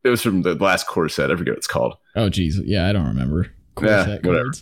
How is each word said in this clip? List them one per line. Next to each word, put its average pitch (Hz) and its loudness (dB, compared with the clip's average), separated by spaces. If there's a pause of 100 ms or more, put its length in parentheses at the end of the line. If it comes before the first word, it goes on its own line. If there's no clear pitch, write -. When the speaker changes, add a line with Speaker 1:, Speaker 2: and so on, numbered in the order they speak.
Speaker 1:
it 131 2
was 120 2
from 95 2
the 87 0
last 92 0
core 82 -2
set. 67 -2
I - 2
forget 82 -2
what - -4
it's - -10
called. 62 -2 (220)
Speaker 2:
Oh, 107 2
jeez. 82 0 (100)
Yeah, 92 0
I 101 0
don't 87 0
remember 65 -2 (260)
core - 0
Speaker 1:
Yeah, 101 4
Speaker 2:
set 101 -6
Speaker 1:
whatever. 78 2 (120)